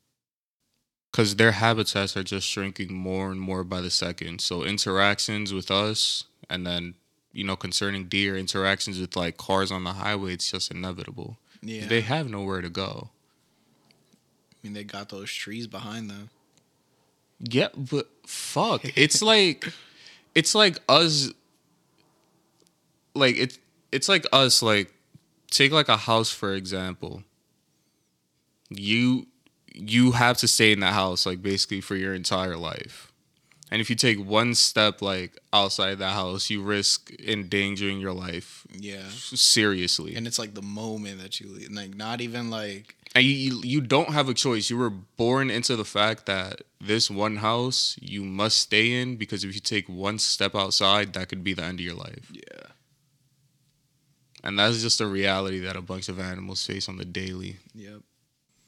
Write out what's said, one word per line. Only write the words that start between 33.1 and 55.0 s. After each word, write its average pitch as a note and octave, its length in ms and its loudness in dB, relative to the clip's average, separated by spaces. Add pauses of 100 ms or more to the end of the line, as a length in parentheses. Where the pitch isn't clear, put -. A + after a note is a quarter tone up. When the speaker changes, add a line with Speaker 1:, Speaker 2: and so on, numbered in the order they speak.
Speaker 1:
And G#2+ 100 0
if A2 100 0
you A2+ 60 0
take A2+ 280 4
one A2 300 4
step, - 480 4
like, F#2 340 -4 (160)
outside G2 460 2
that F#2+ 140 -2
house, F#2+ 380 -2
you G#2 120 -2
risk G2+ 560 0
endangering G2 840 -2
your F#2+ 120 -6
life F2+ 600 -10
Speaker 2:
Yeah. G2 340 -14
Speaker 1:
s-, B2 340 -6
seriously. F2+ 760 4
Speaker 2:
And A#2 100 -6
it's, A#2+ 120 -2
like, G#2 160 -8
the G2+ 80 -14
moment G#2 580 -10
that G2 200 -10
you G2+ 80 -18
leave, G2 220 -16
like, G2+ 240 -12
not A2+ 260 -8
even, A#2+ 300 -8
like, G#2 440 -10 (200)
Speaker 1:
And B2+ 100 8
you, C3+ 100 6
you, C3 280 -2
you C3 180 2
don't C3+ 300 4
have D3 180 2
a B2 60 0
choice. A2+ 360 0
You A#2 60 -2
were A#2+ 140 0
born A#2+ 600 0
into A#2 260 0
the G#2+ 80 -2
fact G#2+ 420 0
that F#2+ 360 -4 (180)
this G#2+ 300 2
one G#2 260 0
house A#2 640 0
you G2+ 240 -8
must G2 340 2
stay A#2 420 4
in, B2+ 160 -4
because G#2 280 -6
if F#2+ 100 -6
you G2+ 60 -10
take G2+ 280 -2
one G2 300 -4
step - 360 0
outside, G2 600 2
that F#2 140 -6
could F#2 160 -8
be G2 100 -2
the F2 100 -6
end F2+ 160 -8
of F2 40 -8
your F2 100 -8
life. - 380 -14
Speaker 2:
Yeah. - 340 -20 (1800)
Speaker 1:
And G2 140 -6
that's A2+ 240 2
just A2+ 180 2